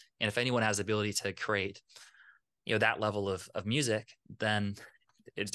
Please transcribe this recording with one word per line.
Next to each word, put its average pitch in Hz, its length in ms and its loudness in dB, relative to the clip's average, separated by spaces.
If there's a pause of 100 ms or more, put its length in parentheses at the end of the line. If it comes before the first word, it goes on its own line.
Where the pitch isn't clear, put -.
(180)
And 107 100 2
if 104 100 0
anyone 123 240 4
has 107 160 4
the 104 40 2
ability 104 320 2
to 98 200 -2
create, 98 480 -2 (800)
you - 100 0
know, 107 40 6
that 110 220 2
level 101 280 0
of, 95 260 -4
of 90 120 -4
music, 113 420 0 (300)
then 104 380 0 (580)
it's, 101 200 -4